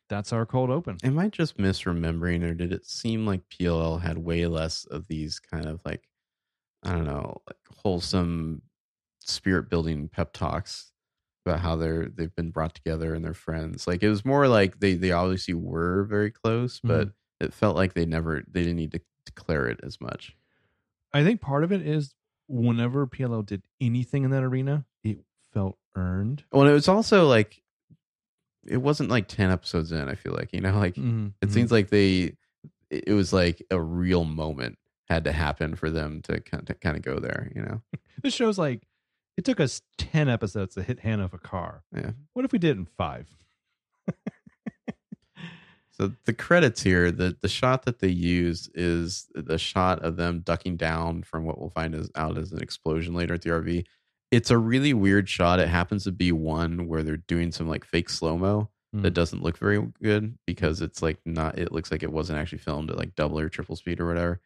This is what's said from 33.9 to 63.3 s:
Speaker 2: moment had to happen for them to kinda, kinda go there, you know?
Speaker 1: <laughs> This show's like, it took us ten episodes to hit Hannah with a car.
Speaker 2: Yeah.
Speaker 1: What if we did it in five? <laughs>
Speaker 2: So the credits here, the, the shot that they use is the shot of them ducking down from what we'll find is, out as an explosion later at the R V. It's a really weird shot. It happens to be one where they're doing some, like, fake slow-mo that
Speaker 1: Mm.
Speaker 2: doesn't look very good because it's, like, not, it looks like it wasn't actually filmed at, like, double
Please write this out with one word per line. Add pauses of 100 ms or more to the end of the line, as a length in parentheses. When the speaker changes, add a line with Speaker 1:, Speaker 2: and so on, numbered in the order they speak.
Speaker 2:
moment (320)
had
to
happen
for
them
to
kinda,
kinda
go
there,
you
know? (200)
Speaker 1:
<laughs>
This
show's
like, (500)
it
took
us (160)
ten
episodes
to
hit
Hannah
with
a
car. (120)
Speaker 2:
Yeah. (200)
Speaker 1:
What
if
we
did
it
in
five? (800)
<laughs> (1800)
Speaker 2:
So (140)
the
credits
here,
the,
the
shot
that
they
use
is
the
shot
of
them
ducking
down
from
what
we'll
find
is,
out
as
an
explosion
later
at
the
R
V. (460)
It's
a
really
weird
shot.
It
happens
to
be
one
where
they're
doing
some,
like,
fake
slow-mo (240)
that
Speaker 1:
Mm.
Speaker 2:
doesn't
look
very (160)
good (120)
because
it's,
like,
not,
it
looks
like
it
wasn't
actually
filmed
at,
like,
double